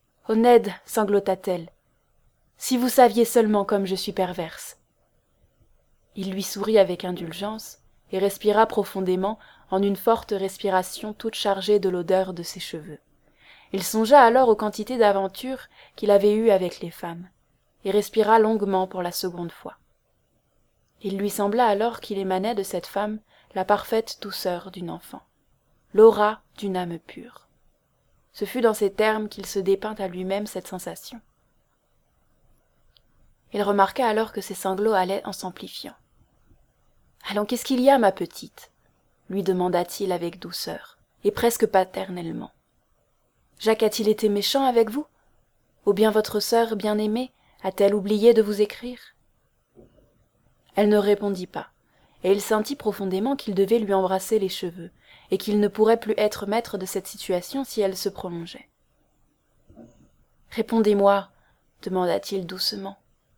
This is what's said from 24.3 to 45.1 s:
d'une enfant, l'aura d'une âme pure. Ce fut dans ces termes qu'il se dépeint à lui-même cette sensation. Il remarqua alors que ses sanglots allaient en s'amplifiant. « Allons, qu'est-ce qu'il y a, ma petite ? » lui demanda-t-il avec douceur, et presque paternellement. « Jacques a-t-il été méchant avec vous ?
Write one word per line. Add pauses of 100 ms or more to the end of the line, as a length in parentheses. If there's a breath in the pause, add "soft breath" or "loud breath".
d'une
enfant, (680)
l'aura (160)
d'une
âme
pure. (880)
Ce
fut
dans
ces
termes
qu'il
se
dépeint
à
lui-même
cette
sensation. (2250)
Il
remarqua
alors
que
ses
sanglots
allaient
en
s'amplifiant. « (1300)
Allons,
qu'est-ce
qu'il
y
a,
ma
petite ? » (580)
lui
demanda-t-il
avec
douceur, (260)
et
presque
paternellement. « (1080)
Jacques
a-t-il
été
méchant
avec
vous ? (800)